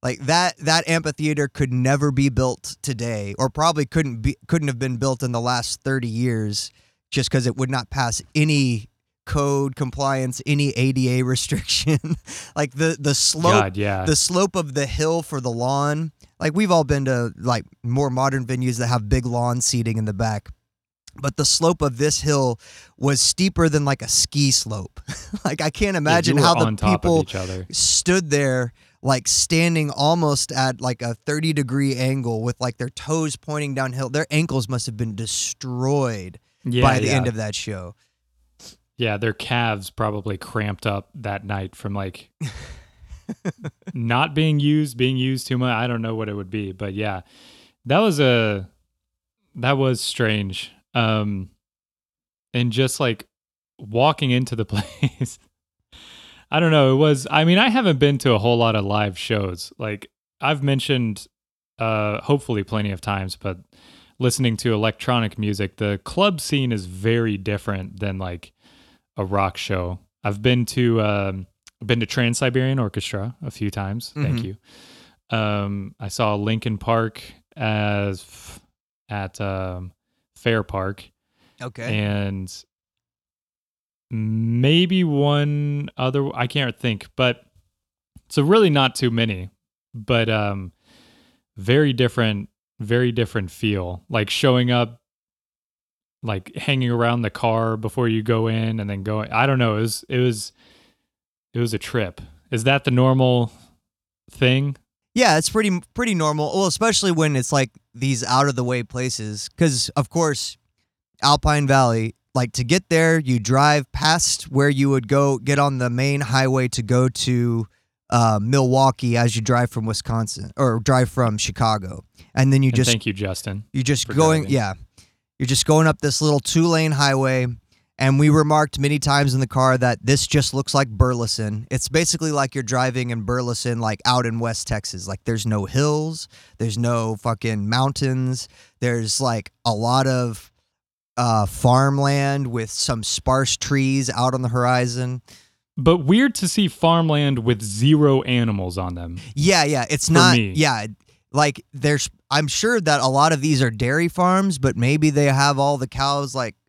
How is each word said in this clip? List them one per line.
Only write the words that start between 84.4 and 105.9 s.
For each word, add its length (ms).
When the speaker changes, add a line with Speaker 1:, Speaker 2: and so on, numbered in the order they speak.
Speaker 2:
one 920
other, 380
I 120
can't 300
think, 400
but 280
so 140
really 280
not 240
too 160
many, 400
but, 340
um, 440
very 360
different, 560
very 340
different 380
feel. 580
Like, 220
showing 400
up, 300
like, 340
hanging 340
around 320
the 80
car 460
before 320
you 140
go 240
in 340
and 80
then 140
going, 300
I 140
don't 120
know. 200
It 40
was, 260
it 100
was, 340
it 60
was 140
a 40
trip. 420
Is 140
that 200
the 60
normal 600
thing? 460
Speaker 1:
Yeah, 240
it's 120
pretty, 300